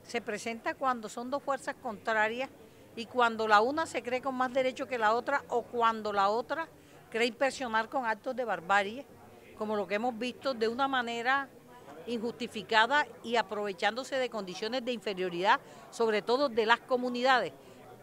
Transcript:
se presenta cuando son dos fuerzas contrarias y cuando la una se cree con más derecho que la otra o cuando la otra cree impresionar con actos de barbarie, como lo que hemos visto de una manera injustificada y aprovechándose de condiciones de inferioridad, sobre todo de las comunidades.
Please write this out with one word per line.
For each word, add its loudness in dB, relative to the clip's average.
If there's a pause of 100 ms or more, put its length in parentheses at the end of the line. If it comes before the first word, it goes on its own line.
se -6
presenta -6
cuando -4
son -10
dos -2
fuerzas -4
contrarias -2 (440)
y -8
cuando 2
la 8
una 2
se -6
cree -4
con -4
más -2
derecho 0
que -4
la 4
otra 0
o 0
cuando 0
la 4
otra -2 (440)
cree 2
impresionar 0
con -2
actos -4
de -2
barbarie, 0 (500)
como -4
lo 0
que -2
hemos -2
visto -4
de 0
una 0
manera 0 (600)
injustificada 0 (180)
y -2
aprovechándose -2
de 0
condiciones -6
de -2
inferioridad, 2 (320)
sobre 0
todo 2
de 0
las 6
comunidades. 2 (500)